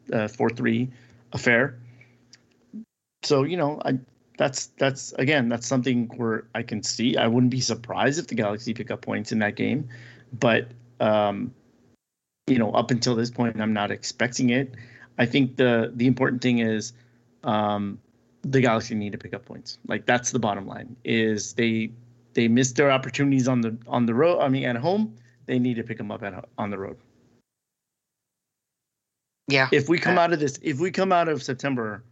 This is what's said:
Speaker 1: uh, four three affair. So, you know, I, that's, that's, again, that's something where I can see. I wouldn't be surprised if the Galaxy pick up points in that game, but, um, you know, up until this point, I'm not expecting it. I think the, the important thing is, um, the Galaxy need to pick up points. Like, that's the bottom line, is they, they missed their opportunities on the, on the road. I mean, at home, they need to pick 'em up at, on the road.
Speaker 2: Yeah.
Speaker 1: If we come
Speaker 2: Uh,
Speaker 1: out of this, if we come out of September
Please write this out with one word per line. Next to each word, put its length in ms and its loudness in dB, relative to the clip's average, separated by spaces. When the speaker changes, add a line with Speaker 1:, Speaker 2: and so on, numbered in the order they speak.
Speaker 1:
uh, 160 0
four 220 0
three 380 0
affair. 460 2
So, 200 2
you 140 -2
know, 280 -2
I, 140 0
that's, 280 0
that's, 360 -2
again, 340 2
that's 180 -2
something 400 2
where 280 -2
I 80 -4
can 200 -6
see. 340 0
I 100 4
wouldn't 240 4
be 100 -2
surprised 580 0
if 100 -8
the 60 -6
Galaxy 380 -2
pick 180 -8
up 120 -6
points 300 -6
in 80 0
that 160 0
game, 320 -2
but, 360 2
um, 520 0
you 100 2
know, 160 2
up 180 2
until 260 2
this 140 -2
point, 300 -2
I'm 120 0
not 180 0
expecting 600 -2
it. 240 0
I 80 4
think 300 0
the, 380 4
the 120 0
important 360 0
thing 160 2
is, 340 -2
um, 540 -2
the 180 2
Galaxy 340 2
need 180 -4
to 60 -10
pick 160 -12
up 100 -12
points. 420 -18
Like, 200 -6
that's 260 2
the 60 -2
bottom 280 -2
line, 380 -12
is 500 0
they, 360 0
they 140 4
missed 280 2
their 140 6
opportunities 560 2
on 140 2
the, 160 -2
on 200 2
the 80 0
road. 260 4
I 80 2
mean, 160 0
at 120 -2
home, 400 -2
they 120 0
need 160 0
to 100 -4
pick 160 -8
'em 100 -8
up 140 -10
at, 240 -10
on 120 -4
the 80 -4
road. 180 -8
Speaker 2:
Yeah. 240 4
Speaker 1:
If 180 4
we 100 4
come 200 2
Speaker 2:
Uh, 40 6
Speaker 1:
out 100 2
of 80 0
this, 220 -2
if 180 -2
we 100 0
come 220 0
out 160 4
of 140 -2
September 680 -4